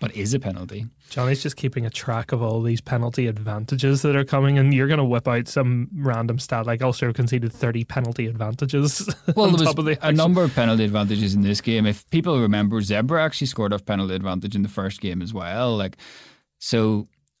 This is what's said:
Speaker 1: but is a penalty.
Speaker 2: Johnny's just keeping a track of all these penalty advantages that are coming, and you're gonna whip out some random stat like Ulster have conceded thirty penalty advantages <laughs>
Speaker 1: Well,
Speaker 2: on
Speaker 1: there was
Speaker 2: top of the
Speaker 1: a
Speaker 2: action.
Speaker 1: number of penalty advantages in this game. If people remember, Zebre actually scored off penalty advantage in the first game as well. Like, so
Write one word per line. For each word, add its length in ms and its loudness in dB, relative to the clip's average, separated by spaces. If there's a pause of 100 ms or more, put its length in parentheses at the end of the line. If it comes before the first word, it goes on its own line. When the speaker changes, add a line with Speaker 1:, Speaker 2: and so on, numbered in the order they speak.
Speaker 1:
but 160 -6
is 180 -2
a 60 -2
penalty. 460 -10 (220)
Speaker 2:
Johnny's 320 -2
just 160 -8
keeping 300 -4
a 40 -6
track 420 -6
of 100 -2
all 200 -2
these 180 0
penalty 480 -2
advantages 720 -2
that 140 2
are 80 2
coming, 340 4
and 160 6
you're 140 4
gonna 160 2
whip 240 0
out 180 0
some 480 0
random 460 -2
stat 260 -2
like 160 0
Ulster 240 0
have 80 0
conceded 380 0
thirty 320 -2
penalty 420 -4
advantages 840 -2 (140)
<laughs> 140 0
Speaker 1:
Well, 100 6
Speaker 2:
on 60 6
Speaker 1:
there 80 4
was 80 4
Speaker 2:
top 100 0
of 60 -2
the 80 2
Speaker 1:
a 140 -2
Speaker 2:
action. 100 4
Speaker 1:
number 260 4
of 100 2
penalty 300 4
advantages 540 2
in 60 4
this 180 2
game. 260 2
If 240 -2
people 300 2
remember, 400 2
Zebre 440 0
actually 220 -2
scored 260 -2
off 140 -4
penalty 300 -2
advantage 400 -4
in 60 2
the 60 0
first 320 -6
game 220 -6
as 100 -8
well. 440 -2
Like, 200 -4 (640)
so 480 0 (340)